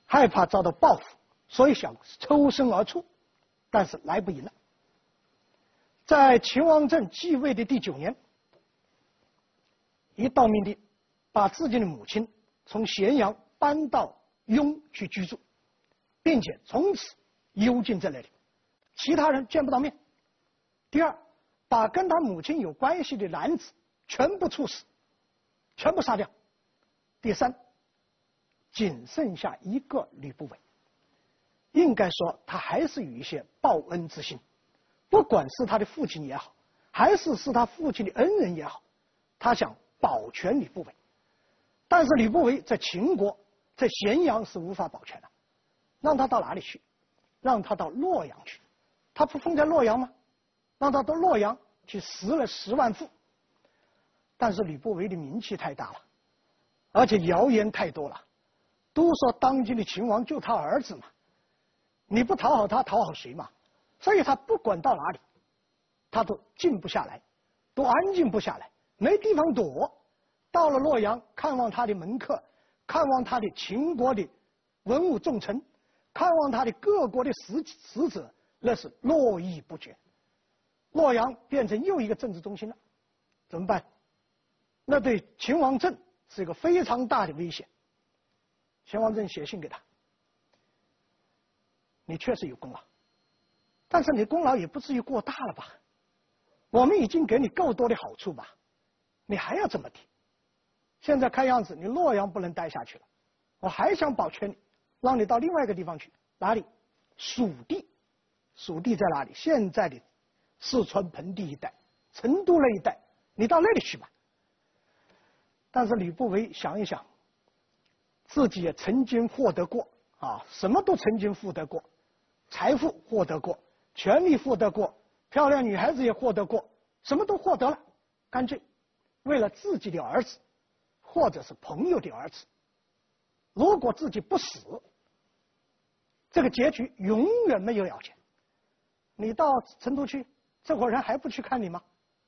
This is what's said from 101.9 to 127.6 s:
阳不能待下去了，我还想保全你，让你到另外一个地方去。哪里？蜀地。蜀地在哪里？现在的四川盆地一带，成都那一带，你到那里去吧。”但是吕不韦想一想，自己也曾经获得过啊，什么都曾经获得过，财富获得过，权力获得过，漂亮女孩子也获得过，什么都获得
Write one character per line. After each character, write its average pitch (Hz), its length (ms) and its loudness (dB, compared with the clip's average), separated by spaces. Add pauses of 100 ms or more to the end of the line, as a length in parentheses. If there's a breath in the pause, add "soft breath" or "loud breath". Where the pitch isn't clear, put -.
阳 196 160 -2
不 202 80 -8
能 175 120 -6
待 170 160 -8
下 139 160 -10
去 - 140 -18
了， - 80 -20 (540)
我 190 100 -4
还 285 240 0
想 294 220 -2
保 185 120 0
全 202 220 -8
你， 202 80 -14 (440)
让 254 180 2
你 214 40 2
到 233 140 2
另 302 160 0
外 311 100 2
一 240 40 0
个 208 60 -4
地 180 100 -8
方 160 160 -10
去。 - 120 -20 (280)
哪 202 160 0
里？ 214 100 -4 (500)
蜀 220 380 -4 (140)
地。 370 200 -6 (680)
蜀 160 240 -10
地 220 160 0
在 196 180 0
哪 139 100 -4
里？ - 120 -14
现 240 360 0
在 196 160 0
的 127 140 -12 (580)
四 247 240 -2
川 190 280 -4
盆 175 240 -12
地 185 120 -8
一 143 80 -10
带， - 160 -12 (400)
成 311 320 0
都 349 160 6
那 277 160 6
一 190 40 -6
带， 185 180 -4 (380)
你 214 120 0
到 330 120 6
那 359 140 6
里 359 80 2
去 - 160 -10
吧。” - 120 -20 (1600)
但 247 180 0
是 214 60 0
吕 185 160 -2
不 202 180 -4
韦 208 240 -2
想 175 280 -8
一 214 40 -4
想， - 220 -8 (1200)
自 269 240 2
己 180 140 -6
也 165 100 -4
曾 247 320 -2
经 233 220 0
获 226 240 0
得 175 120 -4
过 220 240 -6 (300)
啊， 113 320 -10
什 - 220 -4
么 349 100 4
都 381 140 0
曾 220 240 -2
经 202 160 -4
获 196 160 -12
得 156 160 -10
过， - 160 -10 (640)
财 254 260 2
富 294 160 -2 (160)
获 214 160 0
得 156 160 -4
过， - 200 -8 (340)
权 285 320 4
力 311 120 6
获 262 180 0
得 202 160 2
过， - 240 -4 (340)
漂 285 200 4
亮 277 140 4
女 214 120 0
孩 220 180 0
子 262 100 -4
也 233 80 4
获 233 220 -2
得 202 100 -2
过， 220 240 -4 (360)
什 277 120 -2
么 370 100 2
都 403 120 0
获 370 180 0
得 254 140 0